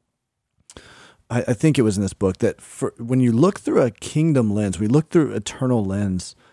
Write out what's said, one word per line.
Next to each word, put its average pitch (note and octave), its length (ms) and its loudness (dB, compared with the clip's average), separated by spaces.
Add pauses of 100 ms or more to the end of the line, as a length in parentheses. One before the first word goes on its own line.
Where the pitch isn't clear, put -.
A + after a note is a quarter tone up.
(1300)
I, A#2+ 180 -2
I B2+ 60 0
think C#3+ 260 2
it B2+ 40 4
was G#2 140 2
in G2+ 60 0
this F#2+ 100 -4
book, F#2+ 260 -2
that G#2 220 -2
for, - 360 -8
when A#2+ 220 -2
you B2 120 4
look D#3+ 280 2
through C#4+ 220 0
a B2 100 2
kingdom C#3 640 0
lens, G2+ 260 -2
we G#2+ 80 -2
look C#3+ 220 2
through D3+ 240 2
eternal A#2 520 -2
lens, F#2+ 500 -4 (180)